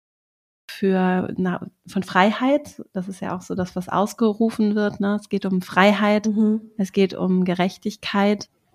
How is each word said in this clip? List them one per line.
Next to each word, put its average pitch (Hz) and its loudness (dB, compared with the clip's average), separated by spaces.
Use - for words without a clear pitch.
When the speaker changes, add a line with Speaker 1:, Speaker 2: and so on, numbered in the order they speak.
Speaker 1:
für, 185 0
na, 185 -4
von 190 -4
Freiheit. 254 0
Das 185 -6
ist 190 -12
ja 190 -6
auch 180 -10
so 180 -8
das, 180 -4
was 180 -8
ausgerufen 214 0
wird, 208 -2
ne? 202 0
Es - -20
geht 196 -4
um 185 0
Freiheit, 208 2
Speaker 2:
Mhm. 214 2
Speaker 1:
es 190 -2
geht 190 2
um 185 2
Gerechtigkeit, 196 -2